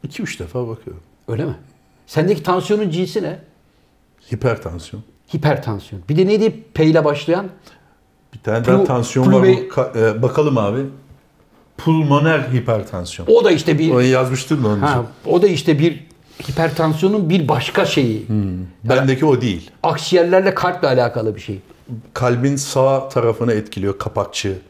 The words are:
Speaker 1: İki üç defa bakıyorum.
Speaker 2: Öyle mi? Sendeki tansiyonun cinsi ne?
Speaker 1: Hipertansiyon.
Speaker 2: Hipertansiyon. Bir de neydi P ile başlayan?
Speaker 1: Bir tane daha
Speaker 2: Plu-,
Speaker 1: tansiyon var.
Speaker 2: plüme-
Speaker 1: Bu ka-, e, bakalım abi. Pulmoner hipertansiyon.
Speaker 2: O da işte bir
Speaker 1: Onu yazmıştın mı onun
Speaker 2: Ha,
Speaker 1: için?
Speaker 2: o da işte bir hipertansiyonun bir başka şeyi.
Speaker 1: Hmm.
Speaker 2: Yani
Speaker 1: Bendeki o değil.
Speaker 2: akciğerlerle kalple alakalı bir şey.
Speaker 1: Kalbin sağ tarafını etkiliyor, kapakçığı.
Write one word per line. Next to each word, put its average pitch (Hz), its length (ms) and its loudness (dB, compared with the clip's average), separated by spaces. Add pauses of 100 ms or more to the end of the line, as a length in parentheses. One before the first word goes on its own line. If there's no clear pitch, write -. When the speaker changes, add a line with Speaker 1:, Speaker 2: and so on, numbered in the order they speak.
Speaker 1:
İki 151 200 -12
üç - 180 -10
defa 123 280 -8
bakıyorum. 98 340 -14 (260)
Speaker 2:
Öyle 113 160 -4
mi? 156 100 -6 (520)
Sendeki 175 360 0
tansiyonun 190 480 0
cinsi 185 320 -4
ne? 165 160 -8 (960)
Speaker 1:
Hipertansiyon. 107 720 -6 (320)
Speaker 2:
Hipertansiyon. 123 720 -4
Bir 151 80 0
de 185 100 4
neydi 214 360 0 (120)
P 160 100 2
ile 156 200 4
başlayan? 160 420 -2 (880)
Speaker 1:
Bir - 40 -18
tane 113 260 -2
daha 127 120 4
Speaker 2:
Plu-, 196 100 4
Speaker 1:
tansiyon 127 460 2
var. 131 100 6
Speaker 2:
plüme- 127 280 4
Speaker 1:
Bu - 40 -16
ka-, 113 440 0
e, 117 40 0
bakalım 139 360 2
abi. 107 220 -2 (960)
Pulmoner 156 640 2
hipertansiyon. 110 920 -4
Speaker 2:
O 233 140 6
da 208 60 4
işte 156 280 2
bir 160 120 2
Speaker 1:
Onu 123 120 4
yazmıştın 131 580 0
mı 113 80 0
onun 104 120 0
Speaker 2:
Ha, 147 80 0 (360)
Speaker 1:
için? - 80 -2
Speaker 2:
o 175 100 4
da 208 60 6
işte 160 300 2
bir 160 280 0 (440)
hipertansiyonun 165 800 0
bir 170 180 2
başka 156 380 0
şeyi. 113 420 -2
Speaker 1:
Hmm. 110 80 -2
Speaker 2:
Yani 92 300 -4 (180)
Speaker 1:
Bendeki 131 420 2
o 131 140 4
değil. 101 300 -4 (120)
Speaker 2:
akciğerlerle 180 720 2
kalple 180 340 -2
alakalı 117 480 0
bir 95 40 -14
şey. 95 200 -12 (540)
Speaker 1:
Kalbin 123 420 0
sağ 135 520 0
tarafını 117 440 0
etkiliyor, 101 460 -4
kapakçığı. 98 600 -6 (120)